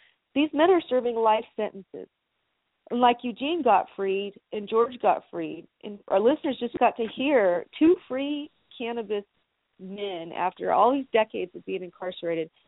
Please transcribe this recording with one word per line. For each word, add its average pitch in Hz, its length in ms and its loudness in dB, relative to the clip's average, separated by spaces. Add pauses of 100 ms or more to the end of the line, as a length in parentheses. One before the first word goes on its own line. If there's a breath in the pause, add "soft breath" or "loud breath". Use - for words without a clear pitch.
(360 soft breath)
these 302 180 2
men 311 160 4
are 359 180 4
serving 240 280 -2
life 226 280 2 (120)
sentences. - 500 -8 (840)
Like 240 320 4
Eugene 269 400 -4
got 220 240 4 (100)
freed 196 380 -4 (180)
and 208 160 -8
George 233 320 0
got 196 300 2
freed, 160 360 -8 (180)
and 208 140 -12 (100)
our 196 120 2
listeners 262 400 2
just 240 180 -6
got 233 200 2
to 226 80 -4 (100)
hear 214 480 2 (140)
two 330 180 6 (100)
free 285 440 -6 (260)
cannabis 220 480 -6 (560)
men, 202 560 -10
after 180 340 -4
all 226 220 4
these 277 180 -2
decades 220 460 -2
of 175 80 -16
being 190 180 -8
incarcerated, 170 680 -6 (180)